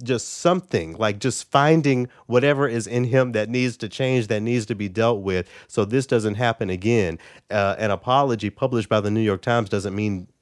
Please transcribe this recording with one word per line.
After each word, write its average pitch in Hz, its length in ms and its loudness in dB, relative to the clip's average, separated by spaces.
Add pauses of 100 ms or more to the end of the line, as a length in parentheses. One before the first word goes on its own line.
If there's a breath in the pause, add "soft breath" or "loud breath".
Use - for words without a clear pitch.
just 120 260 -4
something, 170 640 -2
like, 107 260 -2
just - 320 -4
finding 139 560 4 (200 soft breath)
whatever 143 400 2
is 113 200 -4
in 123 180 -2
him 127 280 2
that 107 160 0
needs 127 280 -2
to 107 120 -8
change, 131 380 -2
that 107 140 -2
needs 117 260 0
to 117 80 -4
be 101 120 -4
dealt 110 340 0
with, 92 280 -2 (180 loud breath)
so - 180 0
this 127 200 0
doesn't 107 300 0
happen 113 340 -2
again. 95 480 0 (320 loud breath)
Uh, 101 300 0
an 107 120 0
apology 120 600 0
published 117 380 -2
by 107 100 4
the 104 120 0
New 110 100 0
York 101 200 0
Times 117 280 0
doesn't 98 260 -4
mean 101 320 -4 (140)